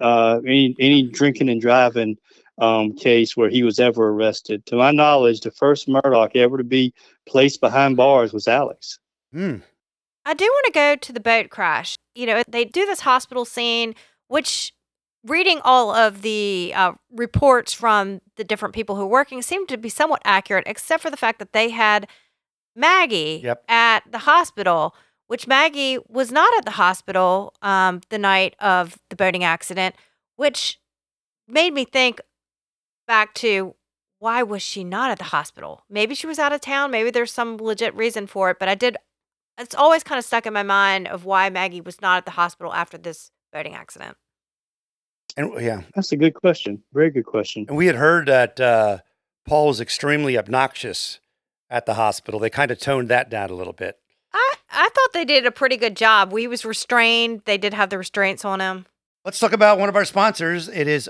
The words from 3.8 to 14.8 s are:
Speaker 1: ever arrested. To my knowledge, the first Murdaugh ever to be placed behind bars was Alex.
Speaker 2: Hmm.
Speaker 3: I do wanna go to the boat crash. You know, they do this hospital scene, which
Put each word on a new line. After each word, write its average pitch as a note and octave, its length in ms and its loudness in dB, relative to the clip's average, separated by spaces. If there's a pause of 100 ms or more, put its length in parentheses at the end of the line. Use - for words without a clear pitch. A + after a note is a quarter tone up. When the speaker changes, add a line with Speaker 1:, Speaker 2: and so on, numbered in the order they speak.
Speaker 1:
ever A#2 260 2
arrested. G#2+ 600 -2
To A#2+ 100 -4
my C3 140 4
knowledge, C#3 500 4
the A2+ 100 -8
first C#3+ 380 0
Murdaugh C3 480 4
ever B2 200 4
to B2+ 60 -2
be B2+ 300 0 (340)
placed C#3 320 4
behind C3 380 2
bars B2 340 4
was G#2+ 160 -6
Alex. - 500 -2 (360)
Speaker 2:
Hmm. D#3+ 240 -6 (680)
Speaker 3:
I D4+ 80 -2
do F#4+ 160 0
wanna C5 220 2
go D4 240 2
to C#4 160 -14
the A#3+ 80 -10
boat A3+ 300 0
crash. E3+ 480 -4 (160)
You A#3+ 140 -8
know, A3+ 200 0
they A#3+ 160 -4
do F#4 220 -2
this G4 160 -6
hospital B3+ 420 -2
scene, A#3 500 -4 (360)
which - 420 -4 (540)